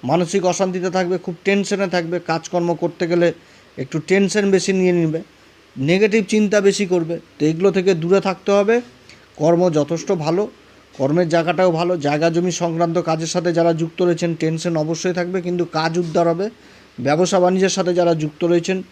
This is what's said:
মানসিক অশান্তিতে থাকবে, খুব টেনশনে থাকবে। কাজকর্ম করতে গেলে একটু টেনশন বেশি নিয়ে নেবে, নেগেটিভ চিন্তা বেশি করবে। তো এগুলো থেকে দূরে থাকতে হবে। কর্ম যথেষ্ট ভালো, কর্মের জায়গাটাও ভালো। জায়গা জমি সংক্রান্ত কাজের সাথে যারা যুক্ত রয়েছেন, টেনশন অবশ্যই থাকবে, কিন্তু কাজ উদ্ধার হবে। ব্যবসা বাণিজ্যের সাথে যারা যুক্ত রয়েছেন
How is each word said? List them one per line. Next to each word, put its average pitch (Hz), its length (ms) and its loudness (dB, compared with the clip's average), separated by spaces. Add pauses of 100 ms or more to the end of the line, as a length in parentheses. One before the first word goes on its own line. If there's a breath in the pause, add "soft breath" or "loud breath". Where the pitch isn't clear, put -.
মানসিক 170 420 0
অশান্তিতে 185 440 -2
থাকবে, 180 280 -2
খুব 175 160 -8 (100)
টেনশনে 196 420 -2
থাকবে। 170 400 -4
কাজকর্ম 170 480 -2
করতে 170 320 -4
গেলে 170 260 2 (460 loud breath)
একটু 135 200 -6
টেনশন 196 520 2
বেশি 190 220 2
নিয়ে 185 200 2
নেবে, 165 300 0 (560 soft breath)
নেগেটিভ 190 460 2
চিন্তা 208 360 2
বেশি 196 260 2
করবে। 170 340 -2 (180)
তো 147 80 0
এগুলো 160 240 2
থেকে 185 240 2
দূরে 170 260 2
থাকতে 196 320 -2
হবে। 202 280 2 (560 loud breath)
কর্ম 170 340 2
যথেষ্ট 156 420 -2
ভালো, 170 360 -2 (440 loud breath)
কর্মের 160 360 0
জায়গাটাও 170 420 2
ভালো। 175 260 0
জায়গা 151 340 0
জমি 175 200 0
সংক্রান্ত 170 480 -2
কাজের 160 280 -2
সাথে 175 260 -2
যারা 170 200 2
যুক্ত 165 300 -2
রয়েছেন, 170 320 0
টেনশন 160 420 -2
অবশ্যই 160 360 -2
থাকবে, 180 280 -4
কিন্তু 175 240 -2
কাজ 165 340 -4
উদ্ধার 170 300 0
হবে। 175 220 -2 (500 loud breath)
ব্যবসা 165 400 2
বাণিজ্যের 185 280 2
সাথে 180 260 -2
যারা 170 200 4
যুক্ত 156 300 -4
রয়েছেন 175 480 0